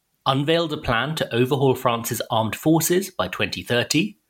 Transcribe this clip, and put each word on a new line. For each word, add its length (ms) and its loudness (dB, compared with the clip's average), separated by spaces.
unveiled 460 0
a 40 -4
plan 380 -2
to 180 -4
overhaul 440 2
France's 520 -2
armed 280 0
forces 520 2
by 200 -4
twenty 340 -4
thirty, 560 0